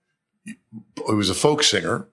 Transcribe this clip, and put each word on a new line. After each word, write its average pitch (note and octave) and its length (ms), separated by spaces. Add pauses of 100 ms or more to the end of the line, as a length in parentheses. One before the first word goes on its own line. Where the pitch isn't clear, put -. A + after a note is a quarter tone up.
(460)
it A3 120 (580)
was G2+ 140
a F#2+ 40
folk D3 300
singer. G#2 500